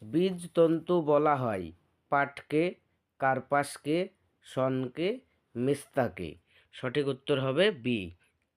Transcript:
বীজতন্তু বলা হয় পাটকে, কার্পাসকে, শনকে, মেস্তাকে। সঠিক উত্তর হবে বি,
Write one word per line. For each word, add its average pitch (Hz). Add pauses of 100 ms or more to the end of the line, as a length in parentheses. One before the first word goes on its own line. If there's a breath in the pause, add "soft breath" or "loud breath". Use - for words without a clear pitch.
বীজতন্তু 165
বলা 147
হয় 110 (460)
পাটকে, 143 (580)
কার্পাসকে, 139 (500)
শনকে, 131 (460)
মেস্তাকে। 120 (440 soft breath)
সঠিক 131
উত্তর 139
হবে 135
বি, 123 (580)